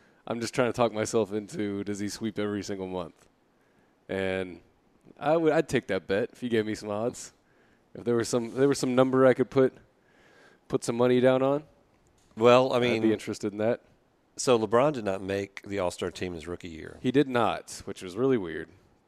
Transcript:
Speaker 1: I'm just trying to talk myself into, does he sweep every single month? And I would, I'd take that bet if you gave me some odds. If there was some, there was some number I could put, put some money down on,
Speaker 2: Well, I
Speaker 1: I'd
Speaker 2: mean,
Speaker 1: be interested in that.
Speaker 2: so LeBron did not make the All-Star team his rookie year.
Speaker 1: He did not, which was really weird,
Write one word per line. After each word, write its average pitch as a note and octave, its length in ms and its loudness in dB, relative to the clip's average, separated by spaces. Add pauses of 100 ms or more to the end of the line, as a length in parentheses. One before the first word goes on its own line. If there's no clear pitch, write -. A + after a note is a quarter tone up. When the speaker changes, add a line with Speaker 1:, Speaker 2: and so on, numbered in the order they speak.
(260)
Speaker 1:
I'm A#2 140 -6
just A2+ 140 -6
trying B2 160 2
to - 60 -4
talk A#2 160 2
myself G#2+ 400 -2
into, G#2 500 -6
does G2 160 -6
he G2+ 100 -4
sweep A2 300 -8
every G#2 240 -4
single F#2+ 240 -8
month? F2+ 400 -8 (840)
And F#2+ 520 -4 (580)
I D#3 180 0
would, D#3 160 2
I'd D#3+ 160 0
take B2 200 -2
that F#2 180 -2
bet G2+ 260 -2
if - 100 -20
you B2 60 -4
gave A2 160 2
me G#2+ 100 -4
some G#2+ 160 -8
odds. A2 420 -6 (600)
If F#2 100 -14
there A#2 120 0
was A#2 120 0
some, A#2 260 -4
there C3+ 140 4
was C#3 100 0
some B2+ 160 -2
number C3 320 4
I B2+ 80 6
could B2+ 160 -2
put, C3 220 4 (960)
put - 160 -2
some A#2 120 -2
money B2 240 4
down B2+ 220 4
on, C#3+ 220 0 (720)
Speaker 2:
Well, B2 360 8
I B2 40 2
Speaker 1:
I'd A#2+ 60 2
Speaker 2:
mean, A#2 200 0
Speaker 1:
be A2+ 100 4
interested G#2 400 -4
in G#2 60 -10
that. A2 220 0 (560)
Speaker 2:
so B2+ 220 4
LeBron A#2 340 2
did A2+ 120 -6
not G2 180 -2
make G2 400 -6
the G2+ 180 -6
All-Star F2+ 300 -4
team F2+ 240 -8
his D#2 120 -12
rookie F2 220 -10
year. D#2+ 320 -16
Speaker 1:
He B2 100 -2
did C#3 180 4
not, A2 580 -2
which G2 160 -12
was F#2 140 -12
really C3 200 2
weird, E2 320 -6 (400)